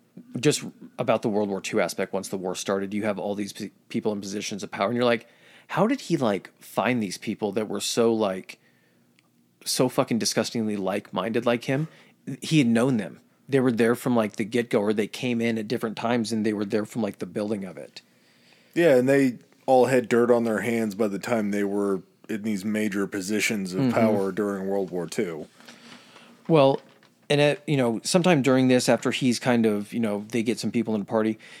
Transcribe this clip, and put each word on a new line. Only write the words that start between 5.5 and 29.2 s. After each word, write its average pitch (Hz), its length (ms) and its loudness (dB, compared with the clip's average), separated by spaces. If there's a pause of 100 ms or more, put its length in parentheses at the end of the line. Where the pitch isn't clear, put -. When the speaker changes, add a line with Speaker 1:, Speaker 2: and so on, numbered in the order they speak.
Speaker 1:
"How 185 220 0
did 269 140 -2
he, 165 140 -2
like, 107 440 -2
find 117 420 -2
these 92 160 -4
people 104 340 -4
that 107 160 -2
were 101 120 -6
so, 117 340 2
like, 98 440 -4 (1080)
so - 240 0
fucking 123 300 0
disgustingly 107 580 -2
like-minded 101 680 -4
like 120 180 0
him?" 147 240 -2 (520)
He 160 180 2
had 123 100 4
known 117 280 4
them. 87 240 -6 (280)
They 135 120 2
were 127 120 2
there 117 240 2
from, 123 200 -2
like, 107 200 0
the 110 80 -4
get-go, 117 360 0
or 104 120 0
they 104 160 0
came 120 320 -4
in 117 180 0
at 107 100 -6
different 113 280 -4
times, 117 360 0
and 110 140 -2
they 110 60 2
were 104 120 -2
there 104 220 -2
from, 117 160 -6
like, 101 160 -4
the 101 80 -8
building 104 380 -6
of 90 120 -14
it. - 240 -16 (720)
Speaker 2:
Yeah, 165 240 6
and 127 120 4
they 135 300 4 (280)
all 127 200 6
had 123 220 2
dirt 120 220 4
on 120 140 6
their 110 160 0
hands 113 340 -2
by 107 140 0
the 98 100 -4
time 107 320 -2
they 104 140 -2
were 98 380 -2 (260)
in 104 140 -8
these 104 220 -4
major 104 440 -2
positions 98 640 -4
of 95 60 -2
Speaker 1:
Mm-hmm. 131 100 2
Speaker 2:
power 107 420 2
during 98 360 -2
World 98 240 -2
War 87 160 -4
Two. 82 400 -6 (960)
Speaker 1:
Well, 143 340 6 (500)
and, 143 100 4
uh, 147 140 4 (120)
you 143 120 2
know, 117 260 0
sometime 175 380 4
during 131 260 6
this, 127 180 4
after 123 240 2
he's 120 280 0